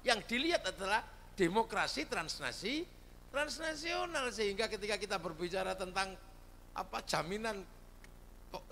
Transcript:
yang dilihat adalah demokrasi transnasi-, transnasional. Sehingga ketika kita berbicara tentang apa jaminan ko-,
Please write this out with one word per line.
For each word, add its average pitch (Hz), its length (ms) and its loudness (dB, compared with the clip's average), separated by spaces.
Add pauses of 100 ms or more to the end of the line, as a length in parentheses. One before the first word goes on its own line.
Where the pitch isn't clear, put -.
yang 233 160 6
dilihat 269 480 2
adalah 196 320 2 (320)
demokrasi 196 720 4
transnasi-, 175 800 -2 (480)
transnasional. 311 960 0
Sehingga 208 400 2
ketika 208 320 0
kita 196 160 0
berbicara 180 560 0
tentang 190 400 0 (640)
apa - 320 -2
jaminan 196 560 0 (880)
ko-, - 180 -8